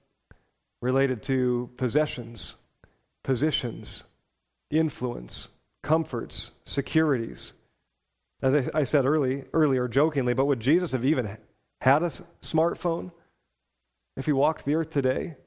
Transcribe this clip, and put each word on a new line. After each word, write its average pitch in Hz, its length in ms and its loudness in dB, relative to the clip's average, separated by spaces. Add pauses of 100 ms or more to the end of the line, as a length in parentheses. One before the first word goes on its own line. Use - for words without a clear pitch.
(800)
related 131 420 0
to 123 540 0
possessions, 120 800 -2 (680)
positions, 120 800 -2 (640)
influence, 123 800 -4 (320)
comforts, 135 680 -2 (140)
securities, 143 880 0 (920)
as 131 100 4
I, 135 280 0
I - 20 2
said 135 220 2
early, 135 480 0
earlier 135 340 4
jokingly, 131 480 2
but 131 100 2
would 139 140 0
Jesus 151 320 2
have 123 140 0
even 123 320 0 (460)
had 139 180 4
a 175 40 0
s-, 160 160 -6 (200)
smartphone, 170 720 -2 (1040)
if 135 100 -6
he 156 60 0
walked 143 320 0
the 147 120 0
earth 160 140 -2
today, 143 460 0 (100)